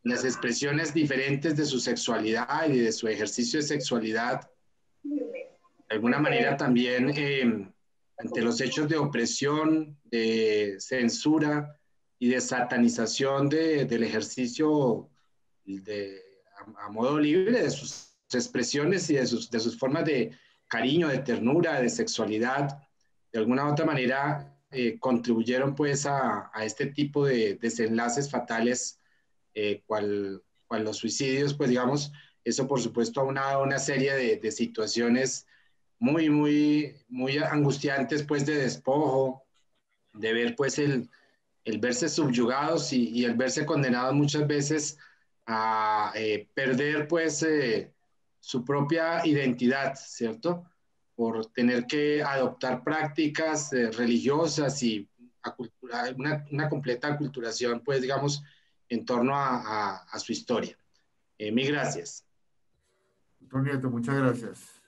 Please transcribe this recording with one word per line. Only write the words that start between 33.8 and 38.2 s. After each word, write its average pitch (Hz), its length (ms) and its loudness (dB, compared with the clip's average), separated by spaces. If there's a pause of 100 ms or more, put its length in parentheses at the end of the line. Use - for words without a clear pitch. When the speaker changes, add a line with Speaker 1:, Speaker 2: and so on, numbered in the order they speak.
Speaker 1:
de, 123 240 2
de 110 140 -4
situaciones 120 960 0 (520)
muy, 151 300 2
muy, 147 680 4 (140)
muy 131 300 -2
angustiantes, 143 840 0